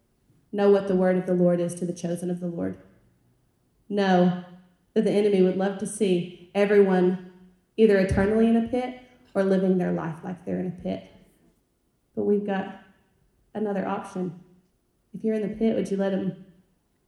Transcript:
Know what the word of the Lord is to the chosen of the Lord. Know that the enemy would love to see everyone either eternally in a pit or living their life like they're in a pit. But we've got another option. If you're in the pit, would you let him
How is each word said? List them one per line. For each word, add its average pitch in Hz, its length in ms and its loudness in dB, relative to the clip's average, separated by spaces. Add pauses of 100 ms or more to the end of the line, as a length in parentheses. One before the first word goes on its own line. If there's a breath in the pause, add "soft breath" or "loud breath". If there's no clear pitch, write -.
(500)
Know 202 200 4
what 196 180 4
the 185 80 2
word 185 200 2
of 175 100 -2
the 180 80 0
Lord 175 260 4
is 175 160 -4
to 190 80 -6
the 175 80 -6
chosen 175 380 -6
of 175 100 -6
the 175 60 -8
Lord. 175 320 -8 (1080)
Know 185 560 2 (500)
that 220 100 2
the 196 60 2
enemy 202 320 2
would 185 140 2
love 190 220 -2
to 214 80 -8
see - 680 -2
everyone 190 760 2 (440)
either 214 220 6
eternally 208 500 2
in 226 80 4
a 233 120 0
pit 254 320 -6 (340)
or 196 100 0
living 185 340 2
their 175 140 -2
life 160 320 -6
like 185 200 -12
they're 180 140 -6
in 185 80 -4
a 180 160 -10
pit. - 220 -8 (1120)
But 208 80 -4
we've 208 220 0
got 196 360 -6 (720)
another 202 320 -4
option. 190 540 -8 (720)
If 190 100 -12
you're 220 120 -2
in 214 60 -4
the 208 140 -6
pit, 220 180 0
would 196 160 -4
you 196 60 -2
let 196 160 -2
him 190 320 -6 (640)